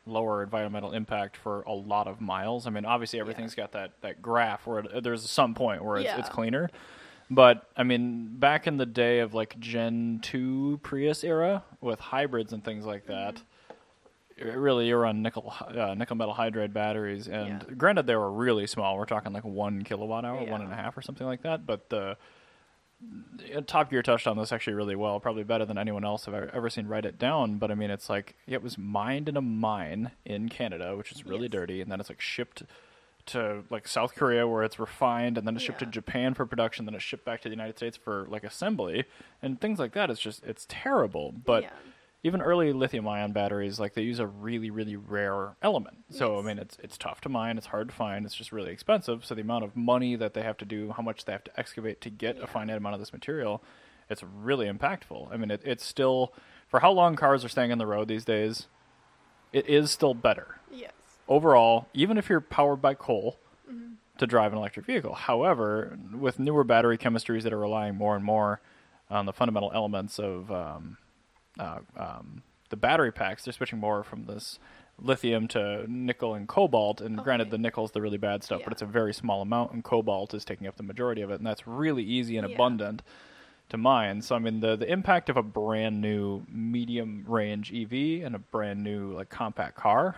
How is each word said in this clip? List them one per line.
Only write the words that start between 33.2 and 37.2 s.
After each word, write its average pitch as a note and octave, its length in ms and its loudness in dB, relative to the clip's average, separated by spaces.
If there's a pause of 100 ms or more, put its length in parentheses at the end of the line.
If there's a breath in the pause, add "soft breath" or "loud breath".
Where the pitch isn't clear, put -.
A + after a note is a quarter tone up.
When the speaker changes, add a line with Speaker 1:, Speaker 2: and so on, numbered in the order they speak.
Speaker 1:
to, G#2 440 -4
like, A2 160 -6
South A2+ 280 -2
Korea, A#2+ 340 4
where A2 140 2
it's A2 160 -2
refined, A#2+ 580 0
and G#2+ 100 -4
then A2+ 100 -2
it's B2 80 -6
shipped - 180 -6
Speaker 2:
Yeah. A#2+ 40 -6
Speaker 1:
to A2 60 -10
Japan B2 420 -2
for B2+ 120 -2
production, A2+ 400 -2
then G#2+ 80 -8
it's G2 100 -8
shipped - 200 -10